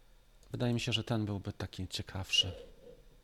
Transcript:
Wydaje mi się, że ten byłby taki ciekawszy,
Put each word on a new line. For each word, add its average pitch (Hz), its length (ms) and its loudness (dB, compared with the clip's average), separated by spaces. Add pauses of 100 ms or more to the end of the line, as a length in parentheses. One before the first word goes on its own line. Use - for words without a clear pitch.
(520)
Wydaje 120 220 2
mi 117 60 4
się, 113 140 2
że 113 100 2
ten 110 220 2
byłby 101 280 -2
taki 92 340 -4
ciekawszy, - 640 0 (720)